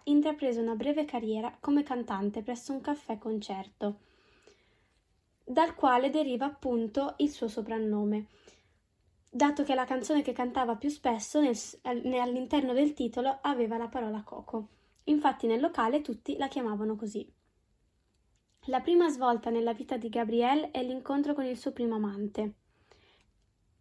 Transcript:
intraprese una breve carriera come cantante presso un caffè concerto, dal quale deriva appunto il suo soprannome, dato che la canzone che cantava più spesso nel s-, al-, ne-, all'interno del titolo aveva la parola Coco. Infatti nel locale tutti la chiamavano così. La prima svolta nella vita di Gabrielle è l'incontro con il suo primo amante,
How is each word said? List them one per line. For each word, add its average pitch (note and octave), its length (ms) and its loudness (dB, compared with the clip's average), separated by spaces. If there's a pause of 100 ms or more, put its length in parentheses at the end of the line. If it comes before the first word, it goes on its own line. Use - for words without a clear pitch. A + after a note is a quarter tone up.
intraprese D4 540 4
una A3+ 140 0
breve C#4+ 320 0
carriera A3+ 540 -4
come C#4+ 240 4
cantante A3 580 -4
presso A#3+ 320 -8
un C4+ 80 -6
caffè D4 380 -4
concerto, G#3 800 -6 (1400)
dal D#4 320 2
quale B3+ 340 4
deriva C4+ 360 0
appunto A#3 720 -2
il D4 120 2
suo A#3+ 180 -4
soprannome, G#3 800 -2 (1040)
dato D4 320 2
che C4+ 140 2
la B3+ 100 0
canzone C#4 380 2
che B3 100 -2
cantava B3 440 -2
più C#4+ 120 -4
spesso B3+ 500 0
nel B3+ 160 4
s-, - 280 -10
al-, B3 220 -2
ne-, B3+ 160 0
all'interno B3+ 520 0
del D4 200 4
titolo B3+ 480 0
aveva A#3+ 360 0
la A#3 100 -4
parola G#3+ 360 -4
Coco. - 460 -10 (340)
Infatti D4 420 2
nel A3+ 140 2
locale C#4+ 420 2
tutti - 360 -6
la - 100 -2
chiamavano G#3+ 480 -2
così. G#3+ 360 -8 (1400)
La B3+ 120 0
prima F4 280 6
svolta B3 400 2
nella A#3 220 2
vita B3+ 240 -4
di A3+ 140 -4
Gabrielle A#3+ 640 2
è B3+ 120 -2
l'incontro C#4 500 0
con C#4 120 -2
il B3+ 100 -2
suo C4 160 -4
primo A#3 240 0
amante, G#3 600 -2 (1300)